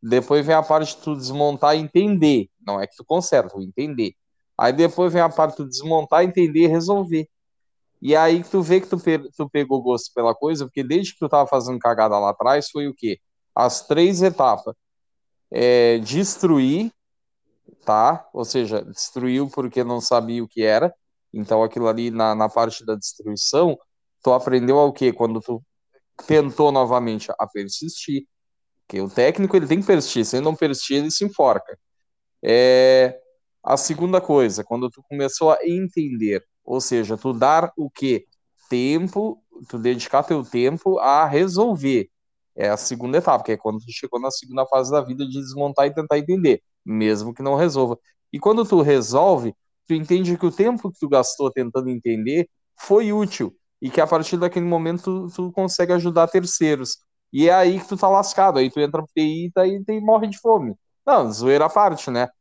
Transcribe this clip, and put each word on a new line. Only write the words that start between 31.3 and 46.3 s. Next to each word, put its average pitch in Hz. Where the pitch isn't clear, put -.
É, 127
a 139
segunda 175
coisa, 123
quando 123
tu 135
começou 143
a -
entender, 147
ou 127
seja, 113
tu 131
dar 151
o 147
quê? 131
Tempo, 165
tu 123
dedicar 123
teu 147
tempo 147
a 143
resolver. 156
É 101
a 104
segunda 127
etapa, 131
que -
é 107
quando 107
tu 117
chegou 120
na 131
segunda 127
fase 131
da 147
vida 127
de 135
desmontar 139
e 143
tentar 151
entender, 156